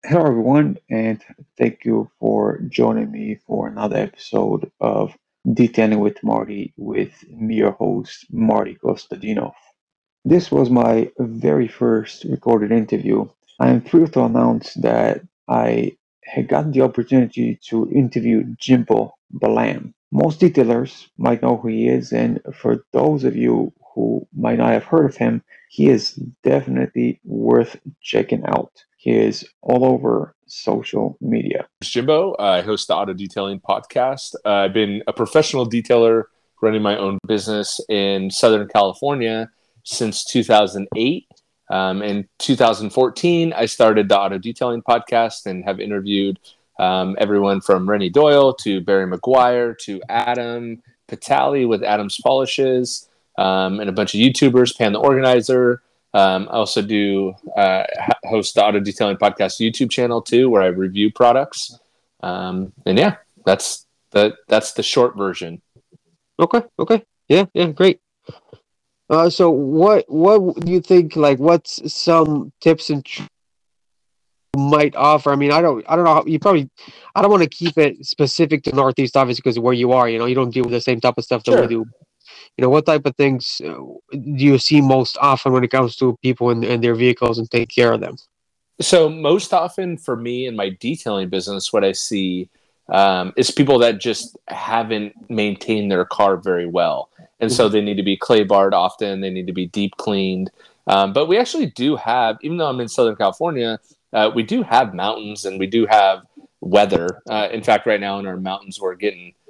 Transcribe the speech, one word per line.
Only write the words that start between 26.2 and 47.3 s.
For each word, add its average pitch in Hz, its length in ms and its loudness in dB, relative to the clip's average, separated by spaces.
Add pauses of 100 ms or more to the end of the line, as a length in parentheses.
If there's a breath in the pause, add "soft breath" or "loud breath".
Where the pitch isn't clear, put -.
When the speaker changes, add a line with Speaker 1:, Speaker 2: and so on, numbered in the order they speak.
Speaker 1:
definitely 127 840 -2
worth 117 520 0 (240)
checking - 460 -4
out. - 380 -6 (120)
He - 160 -4
is 110 320 0 (160)
all 123 240 0
over 123 500 -2 (120)
social - 760 -6
media. - 460 -4 (160)
Speaker 2:
It's - 80 -12
Jimbo. 131 480 -2
I 95 240 0
host 104 260 -6
the 90 60 0
Auto 98 180 -4
Detailing 98 480 -10
Podcast. 127 760 -4 (120)
Uh, 107 40 0
I've 98 220 0
been 104 340 -2
a 104 60 -4
professional 127 560 0
detailer 113 560 2 (380)
running 107 180 0
my 104 160 0
own 98 300 -4
business 104 540 -4 (100)
in 98 400 -2
Southern 107 380 2
California 113 840 -2 (320)
since - 420 -6
two 123 180 -2
thousand 104 540 2
eight. 131 300 -4 (440)
Um, 95 320 -4
in 101 240 -6 (120)
two 131 180 -2
thousand 110 340 0
fourteen, 165 600 0
I 113 140 -2
started 110 420 2
the 101 100 4
Auto 98 200 -2
Detailing 117 440 -6
Podcast 113 600 -2
and 92 220 -10
have 98 140 -6
interviewed, 98 580 -4 (400 soft breath)
um, 92 400 -2
everyone 101 420 0